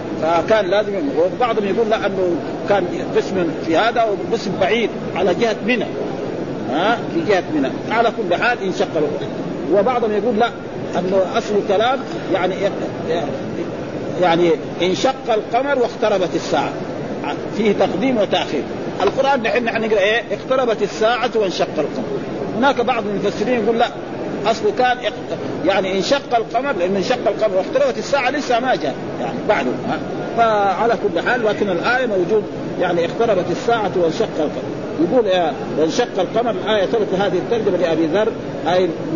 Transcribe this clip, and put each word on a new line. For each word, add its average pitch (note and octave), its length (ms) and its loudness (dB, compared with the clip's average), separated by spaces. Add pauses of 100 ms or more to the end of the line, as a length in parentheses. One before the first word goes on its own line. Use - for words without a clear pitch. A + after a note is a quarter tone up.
(220)
فكان E3+ 440 4
لازم، G3+ 260 2 (260)
وبعضهم G#3 460 2
يقول G#3+ 260 2
لا، A3 60 4 (100)
أنه F#3 300 0 (320)
كان G3+ 160 4 (320)
قسم F#3+ 300 0 (200)
في D#3+ 100 2
هذا A#3 280 2
وقسم G3 460 -2 (100)
بعيد G3+ 300 2 (260)
على F3+ 180 2
جهة A3 220 0 (100)
منى، G#3+ 200 0 (840)
ها؟ G3+ 260 2 (160)
في E3+ 180 2
جهة F#3 100 4 (120)
منى. C3+ 140 2 (220)
على A#3 180 4
كل G3+ 260 -2
حال G3+ 280 2
انشق F#3 340 0
القمر. C#3+ 320 -2 (520)
وبعضهم A#3 320 2
يقول G#3 260 0
لا، A#3 120 4 (480)
أنه F#3 400 2
أصل G#3 180 0
الكلام G#3+ 420 2 (340)
يعني، F#3 220 0 (1700)
يعني E3+ 280 4 (320)
انشق F#3 320 2 (200)
القمر C4 440 0
واقتربت G3+ 560 0
الساعة، C#3+ 360 0 (840)
فيه G#3 160 4
تقديم G#3+ 460 2
وتأخير. E3+ 440 0 (400)
القرآن C4 400 2
نحن، A3+ 220 0
نحن A3+ 200 -2
نقرأ G#3+ 140 2
إيه؟ G#3+ 240 4 (100)
"اقتربت A#3 500 0
الساعة A3 520 0
وانشق F#3+ 340 0 (100)
القمر". G2 400 -2 (400)
هناك C4 220 4
بعض A#3 260 0
المفسرين G#3 580 0
يقول A3+ 140 2
لا، A#3 80 4 (600)
أصله G#3 320 2
كان B3 200 4
اق-، - 680 -6
يعني F#3+ 300 2
انشق C4 400 0
القمر، A#3 360 0
لأن F#3+ 240 0
انشق G3 300 0
القمر G3+ 300 0
واقتربت B3 420 2
الساعة B3+ 320 0
لسه B3+ 300 0
ما B3+ 140 2
جاء، C#3+ 200 -2 (260)
يعني A#2+ 180 -4 (100)
بعده، C#3+ 220 2 (180)
ها؟ D#3 100 -2 (380)
فعلى G#3+ 580 4
كل F#3 260 0
حال، A3+ 240 0
لكن G#3 260 2
الآية A3 360 0
موجود، G3+ 360 2 (380)
يعني F3 240 2
"اقتربت F3+ 460 2
الساعة G#3+ 460 0
وانشق E3+ 320 2 (100)
القمر". D3+ 240 -2 (380)
يقول: G#3+ 260 4
"يا F3+ 260 2 (260)
وانشق E3 420 0
القمر"، A3+ 300 0
الآية G3 360 0
ثبت F#3 340 0
هذه F3+ 180 2
الترجمة G3+ 400 0
لأبي E3 280 2
ذر، G3+ 220 2 (400)
أي F3+ 200 4 (280)